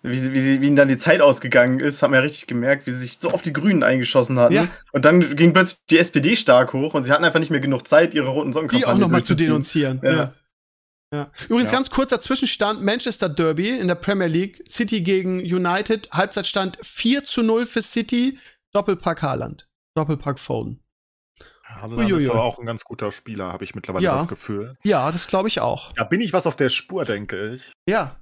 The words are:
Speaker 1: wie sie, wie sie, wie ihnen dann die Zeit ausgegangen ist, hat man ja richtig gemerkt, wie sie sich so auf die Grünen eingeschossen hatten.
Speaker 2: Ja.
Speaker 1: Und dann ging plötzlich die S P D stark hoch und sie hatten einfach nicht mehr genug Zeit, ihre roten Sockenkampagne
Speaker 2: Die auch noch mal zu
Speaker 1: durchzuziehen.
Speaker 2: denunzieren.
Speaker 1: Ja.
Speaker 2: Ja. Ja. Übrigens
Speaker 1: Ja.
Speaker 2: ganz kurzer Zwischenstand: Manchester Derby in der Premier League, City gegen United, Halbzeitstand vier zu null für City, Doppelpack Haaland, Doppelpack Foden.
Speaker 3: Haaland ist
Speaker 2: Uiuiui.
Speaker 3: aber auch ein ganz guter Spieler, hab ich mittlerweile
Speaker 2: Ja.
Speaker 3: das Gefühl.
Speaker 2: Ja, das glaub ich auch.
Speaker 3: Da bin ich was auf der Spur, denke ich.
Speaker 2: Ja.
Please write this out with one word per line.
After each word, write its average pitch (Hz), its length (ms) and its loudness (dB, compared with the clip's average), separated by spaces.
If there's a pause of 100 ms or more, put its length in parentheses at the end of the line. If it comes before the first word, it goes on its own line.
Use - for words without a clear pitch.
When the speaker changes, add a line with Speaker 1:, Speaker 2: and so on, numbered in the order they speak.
Speaker 1:
wie 127 160 -4
sie, 131 140 -4
wie 135 60 0
sie, 135 220 2
wie 139 60 0
ihnen 143 100 4
dann 139 120 6
die 131 100 2
Zeit 160 240 4
ausgegangen 127 580 4
ist, 143 220 -2
hat 139 80 4
man 131 80 4
ja 131 40 4
richtig 147 240 -6
gemerkt, 131 400 -2
wie 127 60 -6
sie 123 60 -6
sich 127 200 -10
so - 120 -2
auf - 120 -2
die 151 120 -6
Grünen 165 280 2
eingeschossen 127 560 2
hatten. 120 160 6
Speaker 2:
Ja. 214 140 2 (240)
Speaker 1:
Und 139 140 2
dann 160 280 6
ging 160 200 6
plötzlich 185 260 2 (100)
die 156 80 8
S 170 120 2
P 147 100 2
D 196 160 2
stark 127 360 4
hoch 139 220 -4
und 139 100 0
sie 127 60 -4
hatten 147 140 4
einfach 160 160 2
nicht 160 100 -6
mehr 143 100 0
genug 135 280 -4
Zeit, 165 260 4
ihre 139 140 -2
roten 139 240 -4
Sockenkampagne 226 340 0
Speaker 2:
Die - 60 2
auch 196 60 4
noch 190 100 4
mal 170 160 2
zu 180 100 0
Speaker 1:
durchzuziehen. 156 140 2
Speaker 2:
denunzieren. 135 560 0
Speaker 1:
Ja. 135 80 4
Speaker 2:
Ja. 143 220 -2 (800)
Ja. 147 160 -8 (200)
Übrigens 226 200 2
Speaker 1:
Ja. 247 60 0
Speaker 2:
ganz 269 140 -2
kurzer 262 300 0
Zwischenstand: - 600 -4
Manchester 214 460 -2
Derby 160 400 0 (100)
in 185 80 -2
der 175 100 0
Premier 190 320 -2
League, 175 380 -4
City 214 360 -4
gegen 185 380 0
United, 185 680 -2
Halbzeitstand 190 680 -4
vier 277 420 -2
zu 247 200 -4
null 226 240 2
für 226 160 -4
City, 240 560 -2 (340)
Doppelpack 196 480 -2
Haaland, 139 480 -6 (260)
Doppelpack 143 440 -4
Foden. 113 420 -8 (880)
Speaker 3:
Haaland 117 420 -4
ist 190 60 2
Speaker 2:
Uiuiui. 143 160 0
Speaker 3:
aber 113 120 2
auch 120 160 -2
ein 120 60 -14
ganz 113 200 -8
guter 107 280 -8
Spieler, 95 400 -10
hab 92 80 -12
ich - 140 -12
mittlerweile 98 320 -4
Speaker 2:
Ja. 139 100 0
Speaker 3:
das 165 120 -2
Gefühl. 110 460 -10 (100)
Speaker 2:
Ja, 160 280 0
das 170 140 -6
glaub 190 200 -2
ich - 140 -2
auch. - 320 -4
Speaker 3:
Da 117 120 -4
bin 196 180 -2
ich 180 100 -4
was 175 140 0
auf 151 100 -2
der 131 140 0
Spur, - 340 -4
denke 104 520 -6
ich. - 160 -20 (140)
Speaker 2:
Ja. 104 360 -4